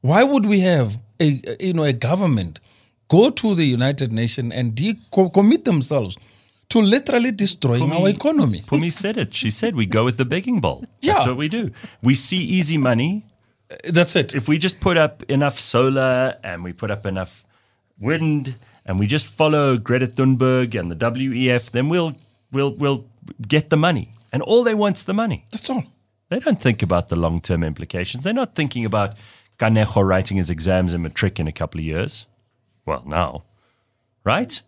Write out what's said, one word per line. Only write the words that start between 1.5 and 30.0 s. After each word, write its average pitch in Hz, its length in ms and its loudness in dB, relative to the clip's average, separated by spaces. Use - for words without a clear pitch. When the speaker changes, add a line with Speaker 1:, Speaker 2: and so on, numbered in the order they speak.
Speaker 1:
you 185 60 0
know, 165 120 0
a 143 80 2
government 120 680 0
go 220 220 6
to 214 240 0
the 170 100 2
United 131 480 0
Nations 117 400 -2
and 120 220 -4
de-, 196 240 -2
co-, 185 180 2
commit 208 340 4
themselves 135 520 0
to 226 100 4
literally 247 500 2
destroying 185 600 0
Speaker 2:
Pumi, 165 100 0
Speaker 1:
our 190 80 4
economy?" 208 580 0
Speaker 2:
Pumi 156 240 0
said 214 260 -4
it. 147 180 -4
She - 160 -2
said, 220 260 -2
"We 113 100 0
go 110 180 0
with 123 120 0
the 131 80 0
begging 190 360 -2
bowl. - 240 -4
Speaker 1:
Yeah. 370 140 2
Speaker 2:
That's 359 140 2
what 123 80 -2
we 147 120 -4
do. 202 220 -4
We 127 140 4
see - 220 -2
easy 170 380 0
money. 139 460 0
Speaker 1:
Uh, - 60 -16
that's 170 260 2
it. - 180 -2
Speaker 2:
If 131 140 -4
we 156 100 2
just 180 220 -4
put 180 160 2
up 151 340 0
enough 139 300 0
solar 131 840 0
and 87 220 -10
we 90 80 -10
put 104 180 -8
up 104 160 -6
enough 95 380 -8
wind 147 560 -2
and 92 140 -4
we 104 80 2
just 143 220 -2
follow 147 480 2
Greta 123 320 0
Thunberg 127 680 2
and 87 120 -6
the 85 60 -8
W 120 360 -4
E 123 180 0
F, 120 200 0
then 127 180 0
we'll, 165 260 -2
we'll, 139 240 -2
we'll 135 300 -2
get 151 240 0
the 160 60 4
money." 156 320 0
And - 100 -2
all 233 220 2
they 226 100 2
want's 208 300 0
the 190 100 -4
money. 214 380 -4
Speaker 1:
That's - 180 -8
all. 247 140 -2
Speaker 2:
They 233 100 -4
don't 262 200 0
think 117 220 0
about 87 280 0
the 85 60 -2
long-term 82 460 0
implications. 87 640 -8
They're 196 80 -2
not 247 220 -4
thinking 131 320 -4
about 104 280 -2
Kanejo 110 460 2